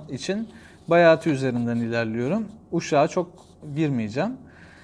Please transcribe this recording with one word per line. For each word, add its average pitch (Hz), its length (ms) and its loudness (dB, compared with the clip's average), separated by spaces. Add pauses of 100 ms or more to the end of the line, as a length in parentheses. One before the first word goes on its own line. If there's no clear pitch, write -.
için 202 400 -6 (380)
Bayati 165 420 6
üzerinden 120 480 -2
ilerliyorum. 117 720 -2 (240)
Uşak'a 160 360 2
çok 165 220 -4 (460)
girmeyeceğim. 139 560 -2 (520)